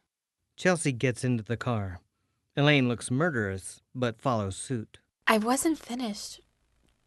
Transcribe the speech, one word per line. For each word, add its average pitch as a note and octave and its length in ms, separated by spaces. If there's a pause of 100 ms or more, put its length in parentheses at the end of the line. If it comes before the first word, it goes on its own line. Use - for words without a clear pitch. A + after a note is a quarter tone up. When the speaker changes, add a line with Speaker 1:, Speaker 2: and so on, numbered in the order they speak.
(560)
Speaker 1:
Chelsea E3+ 360
gets B2 320
into B2 200
the A2+ 140
car. G2+ 420 (560)
Elaine C#3+ 320
looks A#2 220
murderous, B2 720 (120)
but B2 260
follows G#2+ 360
suit. - 420 (280)
Speaker 2:
I A3+ 100
wasn't C4 420
finished. A#3 600 (680)